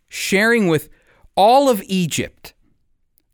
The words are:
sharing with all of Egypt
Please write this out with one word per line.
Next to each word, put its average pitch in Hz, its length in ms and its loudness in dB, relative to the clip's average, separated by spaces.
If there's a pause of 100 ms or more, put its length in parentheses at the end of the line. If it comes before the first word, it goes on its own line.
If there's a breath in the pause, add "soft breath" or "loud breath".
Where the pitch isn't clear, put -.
sharing 214 640 -2
with 156 180 -2 (480 soft breath)
all 254 320 4
of 208 200 0
Egypt - 680 -6 (800)